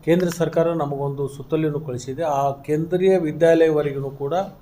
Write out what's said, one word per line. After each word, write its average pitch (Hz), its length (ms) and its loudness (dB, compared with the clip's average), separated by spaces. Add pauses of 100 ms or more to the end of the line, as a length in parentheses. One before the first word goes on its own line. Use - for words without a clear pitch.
ಕೇಂದ್ರ 175 220 4 (120)
ಸರ್ಕಾರ 165 280 2 (140)
ನಮಗೊಂದು 143 420 -4 (120)
ಸುತ್ತೋಲೆಯನ್ನು 151 520 -2
ಕಳಿಸಿದೆ. 131 360 -8 (140)
ಆ 139 40 0 (260)
ಕೇಂದ್ರೀಯ 175 460 2 (140)
ವಿದ್ಯಾಲಯವರೆಗೂ 151 800 2 (120)
ಕೂಡ 143 120 -2 (280)